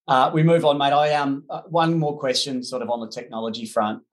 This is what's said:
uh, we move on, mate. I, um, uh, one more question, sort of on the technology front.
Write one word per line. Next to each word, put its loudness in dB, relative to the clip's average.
uh, 4
we 4
move 4
on, 4
mate. 2
I, 4
um, -2
uh, -10
one 2
more -2
question, -4
sort -8
of -8
on -2
the -10
technology -10
front. -4